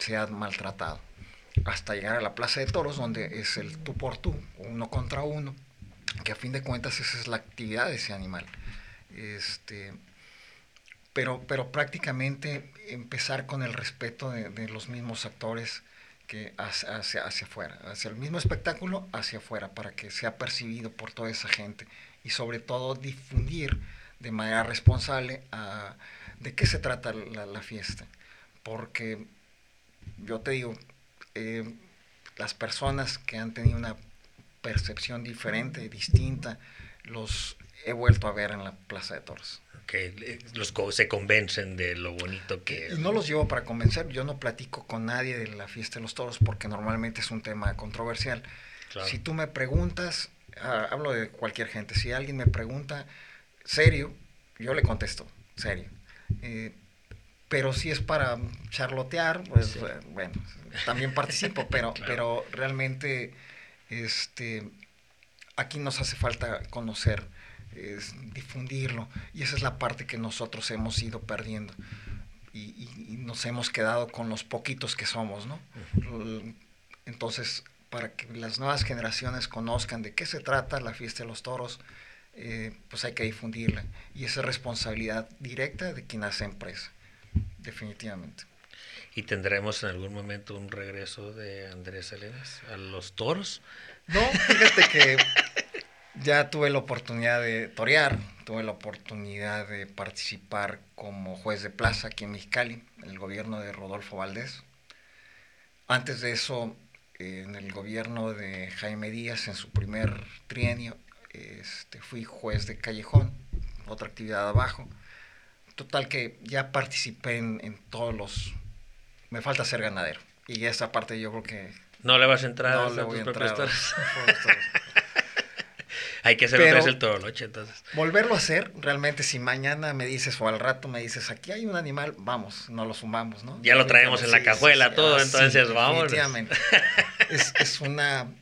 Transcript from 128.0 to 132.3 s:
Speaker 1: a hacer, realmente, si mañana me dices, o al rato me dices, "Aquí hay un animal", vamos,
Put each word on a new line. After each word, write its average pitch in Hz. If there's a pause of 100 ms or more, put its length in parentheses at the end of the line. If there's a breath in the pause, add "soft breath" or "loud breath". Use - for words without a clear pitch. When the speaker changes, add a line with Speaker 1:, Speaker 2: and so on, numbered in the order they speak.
Speaker 1:
a 175
hacer, 160
realmente, 143
si 131
mañana 139
me 131
dices, 127
o 110
al 110
rato 131
me 120
dices, 117
"Aquí 160
hay 220
un 196
animal", 147
vamos, 104